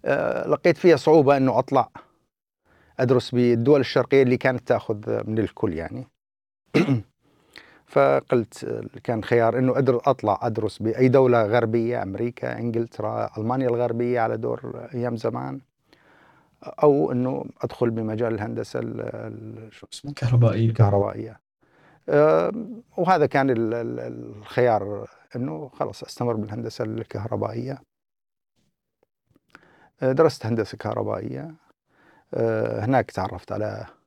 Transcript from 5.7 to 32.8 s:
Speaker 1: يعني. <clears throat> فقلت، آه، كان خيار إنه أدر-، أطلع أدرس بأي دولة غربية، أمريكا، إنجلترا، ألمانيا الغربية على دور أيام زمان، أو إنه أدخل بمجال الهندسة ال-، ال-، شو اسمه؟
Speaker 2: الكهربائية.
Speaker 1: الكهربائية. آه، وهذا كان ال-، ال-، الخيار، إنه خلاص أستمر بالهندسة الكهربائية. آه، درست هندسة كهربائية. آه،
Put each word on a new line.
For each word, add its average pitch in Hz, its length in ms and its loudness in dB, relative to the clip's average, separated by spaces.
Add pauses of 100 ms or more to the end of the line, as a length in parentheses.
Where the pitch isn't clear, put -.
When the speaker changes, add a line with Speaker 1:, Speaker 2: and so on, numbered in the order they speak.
Speaker 1:
يعني. 95 340 -10 (640)
<clears throat> 139 340 2 (800)
فقلت، 135 800 0
آه، 113 400 -8
كان 113 200 -4
خيار 117 340 2
إنه 127 200 2
أدر-، 127 280 2
أطلع 110 360 2
أدرس 110 400 -4
بأي 127 260 2
دولة 123 380 6
غربية، 117 560 0
أمريكا، 117 560 -6
إنجلترا، 113 800 -4
ألمانيا 123 300 -2
الغربية 120 520 0
على 113 160 0
دور 120 580 -8
أيام 120 220 -4
زمان، 131 440 -6 (1200)
أو 147 300 4
إنه 127 320 -4 (180)
أدخل 120 280 -2
بمجال 110 440 -4
الهندسة 113 460 -6
ال-، 117 200 -8
ال-، 110 720 -12
شو - 200 -20
اسمه؟ - 180 -14
Speaker 2:
الكهربائية. 117 580 2
Speaker 1:
الكهربائية. 107 720 0 (680)
آه، 160 440 4 (440)
وهذا 175 300 4
كان 135 240 2
ال-، 113 240 0
ال-، 120 260 -6
الخيار، 113 1080 -2 (280)
إنه 147 320 -8
خلاص - 340 -8
أستمر 120 340 -4
بالهندسة 110 480 -8
الكهربائية. 110 920 -6 (2250)
آه، 131 100 2
درست 143 340 2
هندسة 110 320 -2
كهربائية. 113 760 -6 (800)
آه، 113 500 -2